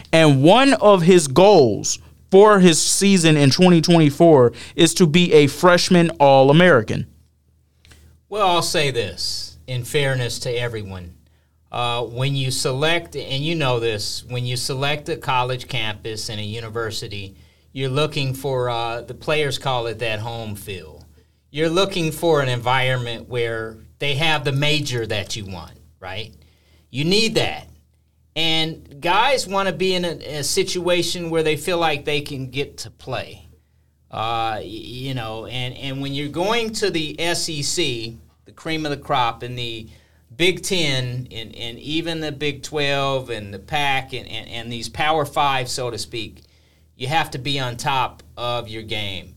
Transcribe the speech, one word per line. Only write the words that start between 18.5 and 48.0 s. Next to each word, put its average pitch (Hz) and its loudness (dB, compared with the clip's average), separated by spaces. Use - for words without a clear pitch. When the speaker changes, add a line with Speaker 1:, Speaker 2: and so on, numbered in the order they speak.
Speaker 2:
uh, 117 -4
the 120 -16
players 151 -2
call 123 -2
it 110 -8
that 110 -4
home 113 -10
feel. 82 -16
You're 156 -2
looking 180 0
for 156 0
an 131 -2
environment 123 -2
where 113 -6
they 143 -2
have 151 0
the 143 -2
major 139 -2
that 107 -6
you 104 -10
want, 87 -14
right? 95 -12
You 131 -6
need 208 2
that. 82 -2
And 160 -4
guys 202 0
wanna 196 -2
be 185 -2
in 180 -2
a, 151 -8
a 143 -6
situation 175 -2
where 160 0
they 156 0
feel 170 -4
like 156 -2
they 147 -4
can 135 -10
get 139 -8
to 110 -16
play. 95 -12
Uh, 113 -4
y-, 95 -10
you 120 -12
know, 113 -8
and, 127 -8
and 135 -10
when 139 -8
you're 147 -6
going 220 -2
to 202 -4
the 156 -6
S 170 -4
E 156 -8
C, 120 -4
the - -20
cream 160 -6
of - -4
the 143 -4
crop, 127 -2
and 123 -10
the 117 -10
Big 175 0
Ten, 131 -4
and, 110 -16
and 117 -12
even 165 -6
the 156 -6
Big 135 -6
Twelve 139 -2
and 104 -10
the 95 -14
pac 139 -4
and, 120 -12
and, 110 -12
and 117 -10
these 113 -10
Power 156 -2
Five, 135 -2
so 123 -6
to 110 -10
speak, 101 -12
you 120 -10
have 156 0
to 151 -8
be 139 -4
on 123 -6
top 131 -4